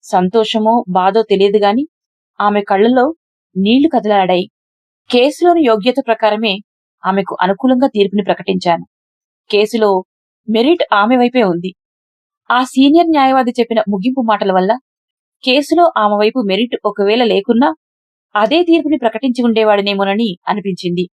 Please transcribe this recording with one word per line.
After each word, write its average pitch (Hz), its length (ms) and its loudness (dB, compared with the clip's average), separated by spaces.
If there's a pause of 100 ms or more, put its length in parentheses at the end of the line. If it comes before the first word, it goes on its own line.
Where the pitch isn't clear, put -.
సంతోషమో 214 680 0 (160)
బాధో 190 340 0
తెలియదు 202 380 2
గాని 214 220 0 (560)
ఆమె 208 240 0
కళ్ళలో 233 420 2 (500)
నీళ్లు 233 340 2
కదలాడాయి. 196 560 0 (640)
కేసులోని 311 540 2
యోగ్యత 233 380 0
ప్రకారమే 220 520 -2 (500)
ఆమెకు 190 360 -2
అనుకూలంగా 247 480 0
తీర్పుని 202 360 -2
ప్రకటించాను. 180 600 -2 (680)
కేసులో 214 400 0 (580)
మెరిట్ 240 360 0 (100)
ఆమె 214 240 2
వైపే 247 260 2
ఉంది. 180 280 -2 (800)
ఆ 240 160 2
సీనియర్ 294 440 2
న్యాయవాది 262 420 2
చెప్పిన 226 360 -2
ముగింపు 220 360 -4
మాటల 208 300 0
వల్ల 185 180 0 (720)
కేసులో 294 420 2 (120)
ఆమె 208 180 0
వైపు 220 280 0
మెరిట్ 202 320 -2 (100)
ఒకవేళ 208 400 0
లేకున్నా 226 440 0 (680)
అదే 220 280 0
తీర్పుని 311 340 0
ప్రకటించి 240 460 -4
ఉండేవాడినేమోనని 202 880 0 (180)
అనిపించింది. 185 580 -4 (120)